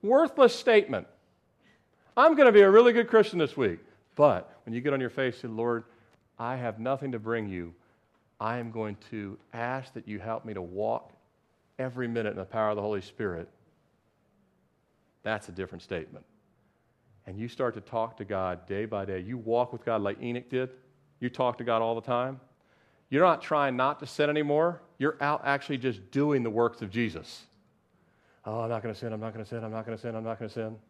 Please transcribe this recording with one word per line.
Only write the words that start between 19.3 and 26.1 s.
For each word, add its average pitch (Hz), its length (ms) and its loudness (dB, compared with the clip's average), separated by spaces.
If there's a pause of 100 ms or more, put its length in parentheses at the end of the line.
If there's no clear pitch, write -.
walk 117 340 -2
with 120 140 -12
God 113 160 -2
like 101 200 -4
Enoch 120 280 -8
did. 127 200 -4 (520)
You 123 80 -4
talk 123 300 -2
to 120 40 -8
God 113 180 0
all 113 140 -2
the 113 60 -8
time. 131 400 -4 (680)
You're 143 140 4
not 165 180 4
trying 143 360 0
not 135 240 0
to 147 40 -14
sin 147 240 0
anymore. 151 520 0 (160)
You're 147 240 -2
out 147 240 -2
actually 139 320 -2
just 117 340 -6